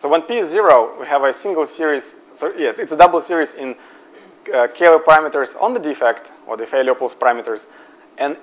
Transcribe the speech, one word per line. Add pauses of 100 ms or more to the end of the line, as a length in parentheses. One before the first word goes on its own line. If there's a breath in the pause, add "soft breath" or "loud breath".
so
when
P
is
zero,
we
have
a
single
series, (340)
so
yes,
it's
a
double
series
in, (720 loud breath)
uh,
Kähler
parameters
on
the
defect, (160)
or
the
Fayet-Leopolds
parameters, (520 loud breath)
and